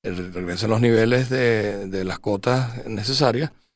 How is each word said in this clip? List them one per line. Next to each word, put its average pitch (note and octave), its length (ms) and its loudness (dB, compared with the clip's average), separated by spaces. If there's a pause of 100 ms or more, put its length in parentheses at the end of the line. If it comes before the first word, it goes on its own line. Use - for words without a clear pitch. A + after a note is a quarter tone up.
el, F2+ 300 -6
regresen F2+ 360 -4
los A2 100 2
niveles A#2+ 500 4
de, G#2+ 580 0
de F#2+ 180 -4
las F#2 140 -4
cotas A#2+ 680 -2
necesarias, B2 640 0 (240)